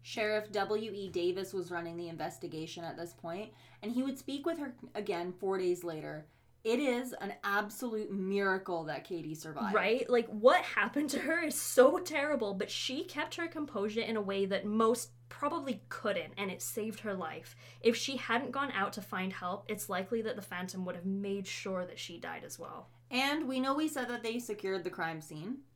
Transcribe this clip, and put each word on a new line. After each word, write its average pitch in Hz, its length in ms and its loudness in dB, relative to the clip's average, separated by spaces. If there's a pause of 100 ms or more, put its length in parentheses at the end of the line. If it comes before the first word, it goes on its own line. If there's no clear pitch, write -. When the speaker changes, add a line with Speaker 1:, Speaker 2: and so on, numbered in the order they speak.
Speaker 1:
Sheriff 214 500 -2
W 214 400 2
E 196 160 -4
Davis 180 440 0
was 175 160 -2
running 170 280 -4
the 170 100 -6
investigation 165 760 -6
at 156 100 -6
this 170 160 -8
point, 170 400 -8 (320)
and 214 80 -2
he 247 120 2
would 269 140 -2
speak 277 280 -6
with 330 120 0
her 269 160 -6 (220)
again 180 380 -2
four 190 240 0
days 180 260 2
later. 151 420 -6 (380)
It 233 160 4
is 254 400 2
an 202 140 -4 (100)
absolute 214 680 0
miracle 190 760 2
that 143 180 -4
Katie 156 320 -6
survived. 156 400 -2
Speaker 2:
Right? 220 340 4
Like, 233 200 4
what 247 320 8
happened - 480 0
to 262 100 0
her 320 240 0
is 294 160 -2
so 277 380 10
terrible, 285 560 0
but - 180 -2
she 269 320 -2
kept 311 320 -4
her 339 140 -2
composure 226 500 -2
in 226 160 0
a 214 60 2
way 196 240 2
that 196 200 0
most 226 440 4 (180)
probably 285 640 -2
couldn't, 180 480 -2
and 196 120 -2
it - 120 -6
saved 220 400 -4
her 208 120 -4
life. 160 400 -8 (280)
If 233 160 6
she 269 180 -2
hadn't 240 360 0
gone 269 200 0
out 196 220 0
to 202 80 -8
find 190 320 -4
help, 185 340 -6
it's 208 220 -6
likely 196 320 0
that 214 160 -2
the 202 40 -8
Phantom 185 440 -6
would 175 100 -4
have 175 100 -8
made 196 400 -2
sure 185 400 -4
that - 140 -12
she 170 180 -10
died 165 280 -8
as - 120 -12
well. 143 300 -12 (240)
Speaker 1:
And 285 340 2
we 262 140 0
know 269 140 2
we 302 160 2
said 254 180 -2
that 240 160 -4
they 233 160 -2
secured 190 460 -2
the 180 40 0
crime 165 300 -4
scene. 160 380 -8 (180)